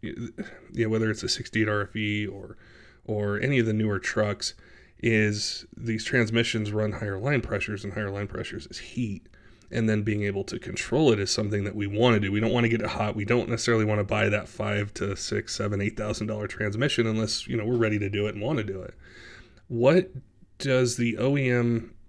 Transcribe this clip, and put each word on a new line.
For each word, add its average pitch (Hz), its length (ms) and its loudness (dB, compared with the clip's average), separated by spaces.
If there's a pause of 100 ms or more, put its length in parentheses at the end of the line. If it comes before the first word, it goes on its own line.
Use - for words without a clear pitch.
you 117 320 -10 (400)
know, 113 160 0
whether 110 220 2
it's - 140 -4
a - 40 -4
sixty-eight 110 400 0
R 104 140 0
F 98 140 -6
E 104 300 0
or, 98 300 -12 (480)
or 104 360 -2
any 135 180 2
of 113 80 4
the 110 60 2
newer 107 260 2
trucks, - 560 -2 (460)
is 107 680 2 (100)
these 110 280 -4
transmissions 113 680 2
run 107 220 0
higher 98 260 -6
line 135 220 0
pressures, 101 420 -4
and 101 100 -6
higher 104 180 -4
line 101 180 -6
pressures - 400 -8
is - 100 -14
heat. - 480 -6 (460)
And 113 160 2
then 107 140 2
being 104 220 0
able 98 200 -2
to - 140 -8
control 131 540 2
it 101 80 2
is 98 100 -2
something 104 340 0
that 104 120 -6
we 104 100 -2
wanna 110 320 4
do. 98 140 0
We 104 80 2
don't 113 120 2
wanna 120 160 4
get 113 120 2
it 107 80 -4
hot. 107 260 -2
We 104 100 -2
don't 117 240 2
necessarily 113 360 2
wanna 104 200 2
buy 107 240 2
that 104 200 -2
five 104 460 -2
to 98 220 -4
six, - 380 -4
seven, 104 260 -2
eight 104 160 -2
thousand 107 300 -4
dollar 107 220 -4
transmission 110 580 0
unless, 110 400 0
you 123 100 -4
know, 107 80 -2
we're 120 120 0
ready 107 220 4
to 101 100 -2
do 101 180 0
it 107 80 -4
and 104 80 -6
wanna 127 220 0
do 95 160 -6
it. - 140 -12 (720)
What 143 420 4 (480)
does 127 380 2
the 117 220 2
O 135 180 2
E 135 120 2
M 120 460 2 (140)